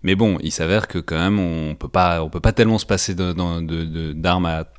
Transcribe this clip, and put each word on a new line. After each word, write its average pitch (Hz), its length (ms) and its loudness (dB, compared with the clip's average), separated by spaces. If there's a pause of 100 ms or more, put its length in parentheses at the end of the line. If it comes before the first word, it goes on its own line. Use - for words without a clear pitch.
Mais 95 120 2
bon, 98 260 2
il 78 100 -4
s'avère 90 380 0
que 90 100 -6
quand 80 200 -4
même 98 200 2
on 80 360 -2
peut 73 140 -10
pas, 87 340 2
on 80 80 -4
peut 82 100 -6
pas 113 120 2
tellement 113 260 4
se - 80 -4
passer 95 280 0
de, 90 180 -2
de, 85 280 -2
de, 82 240 -4
de, 80 300 -6
d'armes 87 320 2
à 80 180 -2 (140)